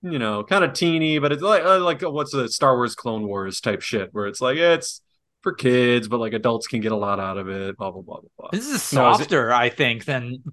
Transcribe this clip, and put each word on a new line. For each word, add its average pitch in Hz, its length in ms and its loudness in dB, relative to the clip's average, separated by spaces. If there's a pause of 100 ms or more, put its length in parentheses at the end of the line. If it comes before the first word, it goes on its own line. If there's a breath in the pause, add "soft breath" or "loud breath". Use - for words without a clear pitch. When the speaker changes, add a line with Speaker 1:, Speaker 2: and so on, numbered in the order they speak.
Speaker 1:
you 170 160 -6
know, 107 240 -2
kinda 185 300 2
teeny, 160 480 2
but 143 120 2
it's 147 80 -4
like, 190 240 2
uh, 190 160 6
like, 170 220 0
uh, 175 80 -4
what's 143 220 -4
the 131 160 -2
Star 131 280 4
Wars 120 180 0
Clone 110 320 -6
Wars 98 360 -6
type 104 180 -2
shit, 101 320 -4
where 101 140 -4
it's 104 160 -8
like, 131 160 0
yeah, 170 160 6
it's - 260 -8 (400)
for 185 140 -2
kids, 123 540 4
but, 117 120 0
like, 110 140 -4
adults 113 320 0
can 117 140 -4
get 107 120 0
a 107 40 0
lot 101 220 0
out 95 200 -4
of 95 100 -8
it, 98 300 -8
blah, 98 140 -6
blah, 95 100 -14
blah, 98 180 -16
blah, - 80 -20 (100)
blah. - 140 -16
Speaker 2:
This 226 140 -4
is 285 260 -4
Speaker 3:
No, 127 200 6
is 208 80 4
it - 20 -2
Speaker 2:
softer, 135 300 2
I 120 180 2
think, 117 340 0
than 127 380 -6 (100)